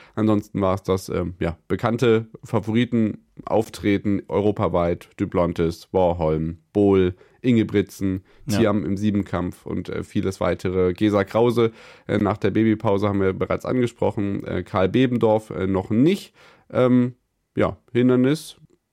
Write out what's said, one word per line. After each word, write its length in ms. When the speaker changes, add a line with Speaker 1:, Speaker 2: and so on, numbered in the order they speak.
Speaker 1:
Ansonsten 440
war 160
es 80
das, 240
ähm, 320
ja, 180
bekannte 580
Favoriten 760
auftreten 840
europaweit, 880
Duplantis, 800
Warholm, 640
Bohl, 420
Ingebrigtsen, 800
Speaker 2:
Ja. 140
Speaker 1:
Thiam 260
im 100
Siebenkampf 720
und, 240
äh, 140
vieles 360
weitere. 540
Gesa 320
Krause, 480
äh, 100
nach 200
der 140
Babypause 580
haben 100
wir 140
bereits 320
angesprochen, 800
äh, 180
Karl 240
Bebendorf, 640
äh, 180
noch 220
nicht. 440
Ähm, 440
ja, 180
Hindernis, 640